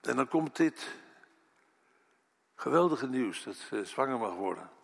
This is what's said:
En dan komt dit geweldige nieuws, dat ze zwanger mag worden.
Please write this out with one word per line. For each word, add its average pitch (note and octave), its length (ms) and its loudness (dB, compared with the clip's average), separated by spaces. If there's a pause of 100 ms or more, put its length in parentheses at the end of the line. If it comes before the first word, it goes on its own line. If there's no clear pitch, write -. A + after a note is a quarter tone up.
En B2+ 140 0
dan C3 120 2
komt D#3+ 280 0
dit - 380 2 (1600)
geweldige D#3 540 2
nieuws, B2+ 340 -2
dat G2 120 -10
ze G#2+ 300 -6
zwanger C3 340 0
mag G#2 160 -2
worden. F2+ 360 -4 (140)